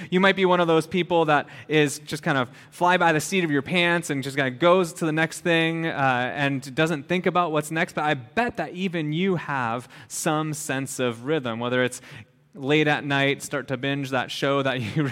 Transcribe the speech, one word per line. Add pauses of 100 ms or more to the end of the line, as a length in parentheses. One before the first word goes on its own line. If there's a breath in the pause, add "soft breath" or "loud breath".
(100)
you
might
be
one
of
those
people
that (200 loud breath)
is
just
kind
of (200 loud breath)
fly
by
the
seat
of
your
pants
and
just
kind
of
goes
to
the
next
thing,
uh,
and
doesn't
think
about
what's
next,
but
I
bet
that
even
you
have (200 loud breath)
some
sense
of
rhythm,
whether
it's (500 loud breath)
late
at
night,
start
to
binge
that
show
that
<laughs>
you